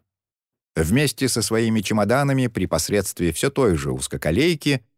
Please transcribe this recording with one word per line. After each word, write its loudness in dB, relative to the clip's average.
Вместе 0
со -2
своими 0
чемоданами 2
при -2
посредстве -2
все -2
той 2
же -4
узкоколейки -2